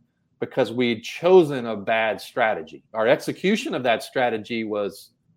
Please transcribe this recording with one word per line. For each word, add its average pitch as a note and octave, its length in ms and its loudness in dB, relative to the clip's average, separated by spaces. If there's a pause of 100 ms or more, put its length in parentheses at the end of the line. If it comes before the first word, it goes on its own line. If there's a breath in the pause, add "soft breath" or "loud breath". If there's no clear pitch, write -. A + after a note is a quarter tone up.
(400)
because A#2+ 320 -2
we'd A#2+ 320 -2
chosen D#3+ 640 4
a A2+ 80 -6
bad A2 460 0
strategy. G#2 600 -2 (100)
Our A2 140 0
execution F#3+ 640 0
of C#3+ 100 -4
that A2+ 200 0
strategy A2+ 600 -4
was G#2 460 -6 (280)